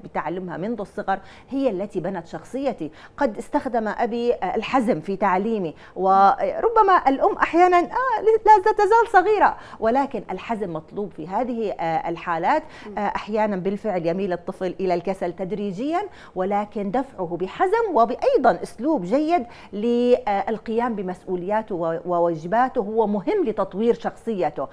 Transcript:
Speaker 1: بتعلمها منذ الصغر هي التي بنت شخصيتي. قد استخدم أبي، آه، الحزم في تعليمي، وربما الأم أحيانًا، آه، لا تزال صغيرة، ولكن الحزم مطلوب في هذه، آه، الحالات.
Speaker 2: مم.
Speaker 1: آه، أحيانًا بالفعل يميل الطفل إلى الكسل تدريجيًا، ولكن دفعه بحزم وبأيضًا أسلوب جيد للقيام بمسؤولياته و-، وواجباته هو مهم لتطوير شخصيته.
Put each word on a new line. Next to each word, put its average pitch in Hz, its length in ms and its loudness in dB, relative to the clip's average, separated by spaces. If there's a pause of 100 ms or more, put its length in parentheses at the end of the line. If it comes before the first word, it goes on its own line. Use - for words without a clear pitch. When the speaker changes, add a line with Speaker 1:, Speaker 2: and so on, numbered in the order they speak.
Speaker 1:
بتعلمها 170 540 -8
منذ 208 240 -6
الصغر 196 380 -6 (300)
هي 269 200 -2
التي 196 300 -4
بنت 170 280 -6
شخصيتي. 214 640 -6 (260)
قد 226 200 -2
استخدم 240 500 -4
أبي، 240 460 0
آه، - 220 -4
الحزم 220 440 0
في 196 160 -6
تعليمي، 196 600 0 (200)
وربما 320 1120 4
الأم 277 280 4
أحيانًا، 349 440 4
آه، 453 420 0
لا 427 500 6
تزال 415 520 4
صغيرة، 370 340 2 (220)
ولكن 240 520 -2
الحزم 196 420 -6
مطلوب 165 380 -8
في 156 160 -12
هذه، 226 520 -4
آه، 165 300 -2
الحالات. 175 540 -2 (240)
Speaker 2:
مم. 202 100 -12
Speaker 1:
آه، 208 180 -2
أحيانًا 214 400 -2
بالفعل 185 500 -4
يميل 180 280 -2
الطفل 185 460 -6
إلى 185 140 0
الكسل 175 400 -4
تدريجيًا، 202 680 -4 (340)
ولكن 202 560 -2
دفعه 180 500 -4
بحزم 381 520 0
وبأيضًا 254 720 4
أسلوب 240 400 -2
جيد 294 420 0 (280)
للقيام 233 1200 0
بمسؤولياته 190 800 -4
و-، 165 300 -2
وواجباته 175 760 0
هو 214 260 0
مهم 285 380 0
لتطوير 214 480 0
شخصيته. 180 800 -4